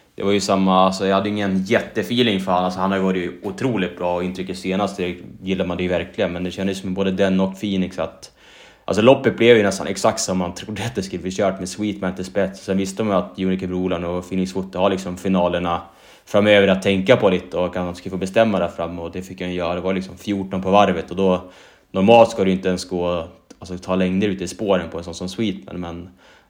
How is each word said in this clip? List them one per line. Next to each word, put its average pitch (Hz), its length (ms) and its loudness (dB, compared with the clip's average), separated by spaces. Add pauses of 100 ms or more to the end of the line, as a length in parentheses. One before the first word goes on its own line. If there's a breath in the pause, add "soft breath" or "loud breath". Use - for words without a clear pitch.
(160 loud breath)
det 101 80 -8
var 98 80 0
ju 101 100 2
samma, 95 440 4
alltså, 95 220 0
jag 95 80 4
hade 101 140 0
ingen 98 340 0
jättefeeling 110 760 0
för 95 120 -2
han, 90 140 2
alltså, 92 140 -4
han 95 120 0
har 98 60 2
ju 95 60 0
varit 92 420 -2
otroligt 98 520 -2
bra 87 180 -2
och 90 80 -2
intrycket 92 340 -6
senast, 95 400 -2
det 90 180 -4 (280)
gillar 92 220 0
man 90 120 -4
det 90 60 -2
ju 90 60 0
verkligen, 87 440 -2
men 87 100 -6
det 90 80 -4
kändes 95 280 -4
som 95 140 -6
både 95 180 0
den 95 280 2
och 95 200 -2
Phoenix 95 400 -2
att, - 320 -8 (540 loud breath)
alltså, 98 160 2
loppet 123 360 4
blev 117 200 8
ju 104 60 6
nästan 92 240 -2
exakt 101 320 0
som 92 180 -2
man 87 160 -2
trodde 104 320 -8
att 120 100 -6
det 95 80 -2
skulle 90 180 -8
bli 92 100 -6
kört 95 280 0
med 90 100 -8
Sweetman 95 460 -4
till 90 100 -6
spets. 95 380 -4
Sen 95 140 -2
visste 95 260 -2
man 101 140 2
ju 87 60 2
att - 160 -12
Unique 95 280 0
Brolan 90 360 -2
och 87 260 -4
Phoenix 92 240 -2
Foot 95 220 -6
har 92 140 4
liksom 92 280 -2
finalerna 87 640 0 (440 loud breath)
framöver 104 420 6
att 95 140 4
tänka 98 360 4
på 104 120 4
lite 87 280 0
och 90 80 0
att 87 80 -6
de 90 220 -4
skulle - 160 -10
få 95 60 -6
bestämma 98 420 2
där 85 80 2
framme, 85 340 -6
och 85 100 -8
det 90 100 -8
fick 92 200 -14
han 90 120 -6
göra. 87 220 -2
Det 90 60 -4
var 92 120 -2
liksom 95 240 -4
fjorton 98 440 -4
på 95 100 -2
varvet, 95 400 4
och 85 60 -6
då 92 240 2 (500 loud breath)
normalt 113 400 6
ska 98 120 -2
det 95 60 2
ju 92 60 2
inte 92 120 -4
ens 90 180 -2
gå, 87 420 -4 (320)
alltså, 90 180 -10
ta 92 180 -4
längder 95 320 0
ut 92 140 -4
i 87 60 -4
spåren 92 420 0
på - 80 -8
en 85 60 -8
sån 85 120 -10
som 92 140 -8
Sweetman, 95 500 -6
men 87 300 -10 (400 soft breath)